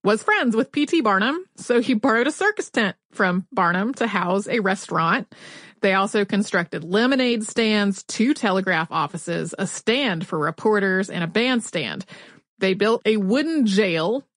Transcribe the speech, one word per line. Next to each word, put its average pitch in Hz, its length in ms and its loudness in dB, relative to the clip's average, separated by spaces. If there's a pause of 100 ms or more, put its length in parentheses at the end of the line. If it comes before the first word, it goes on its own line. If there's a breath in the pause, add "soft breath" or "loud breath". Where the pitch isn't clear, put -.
was 214 200 2
friends 359 320 2
with 226 160 0
P 294 140 0
T 320 160 0
Barnum, 233 440 0 (100)
so - 240 0
he 233 140 0
borrowed 233 340 2
a 311 40 0
circus - 380 -2
tent 214 280 -2 (140)
from 185 420 0
Barnum 190 400 0
to 233 140 -2
house 190 400 -2
a - 120 -2
restaurant. 185 720 -2 (480 loud breath)
They 196 140 2
also 202 320 2
constructed 196 580 -2
lemonade 233 640 0
stands, 208 580 0
two 247 300 0
telegraph 185 560 0
offices, 165 680 -4
a 196 100 -2
stand 220 580 -2
for 170 140 -6
reporters, 190 680 0
and 175 140 -4
a 165 40 -2
bandstand. 214 800 -2 (540 loud breath)
They 190 140 2
built 220 320 2
a 220 120 4
wooden 269 480 2
jail 196 600 0 (120)